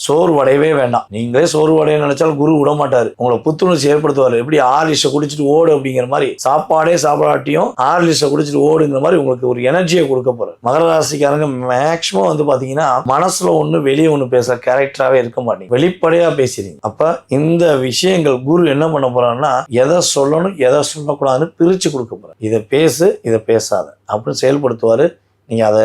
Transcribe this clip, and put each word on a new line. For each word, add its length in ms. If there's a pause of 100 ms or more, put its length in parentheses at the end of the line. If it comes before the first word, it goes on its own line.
சோர்வடையவே 680
வேண்டாம். 340
நீங்களே 360
சோர்வடைய 540
நினைச்சாலும் 380
குரு 220
விட 140
மாட்டாரு, 440
உங்களை 240
புத்துணர்ச்சி 520
ஏற்படுத்துவாரு. 460
எப்படி 220
ஹார்லிக்ஸை 520
குடிச்சிட்டு 300
ஓடு 340
அப்படிங்கிற 320
மாதிரி, 280
சாப்பாடே 580
சாப்பிடாட்டியும் 880
ஹார்லிக்ஸை 400
குடிச்சிட்டு 400
ஓடுங்கிற 400
மாதிரி 200
உங்களுக்கு 280
ஒரு 120
எனர்ஜியை 480
கொடுக்க 220
போறாரு. 380
மகர 140
ராசிக்காரங்க 640 (220)
மேக்சிமம் 680
வந்து 160
பாத்தீங்கன்னா, 560
மனசுல 400
ஒண்ணு 320
வெளியே 260
ஒண்ணு 340
பேசுற 160 (100)
கேரக்டராவே 480
இருக்க 280
மாட்டீங்க, 280
வெளிப்படையா 580
பேசுறீங்க. 520
அப்ப 480
இந்த 480 (120)
விஷயங்கள் 540
குரு 280
என்ன 180
பண்ண 200
போறாருன்னா, 600
எதை 320 (140)
சொல்லணும் 440
எதை 200
சொல்லக்கூடாதுன்னு 800
பிரிச்சு 340
கொடுக்க 240
போறாரு. 220
"இதை 220
பேசு, 640
இதை 160
பேசாத" 560 (140)
அப்படின்னு 320
செயல்படுத்துவாரு. 760 (340)
நீங்க 200
அதை 140